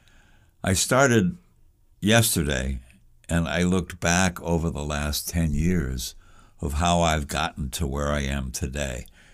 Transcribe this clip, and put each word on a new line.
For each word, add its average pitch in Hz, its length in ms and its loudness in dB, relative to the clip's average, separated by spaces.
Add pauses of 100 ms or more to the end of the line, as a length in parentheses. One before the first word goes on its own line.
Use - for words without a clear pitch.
(640)
I 92 100 2
started 117 640 4 (640)
yesterday, 73 800 2 (480)
and 82 200 2
I 87 160 0
looked 90 360 0
back 87 420 0
over 82 280 0
the 73 140 -4
last 73 440 -4
ten 82 260 0
years 73 600 -2 (480)
of 73 120 -4
how 87 280 2
I've 78 260 2
gotten 73 440 -4
to 80 160 -4
where 71 240 -2
I 73 100 -2
am 67 300 -4
today. 65 560 -6 (260)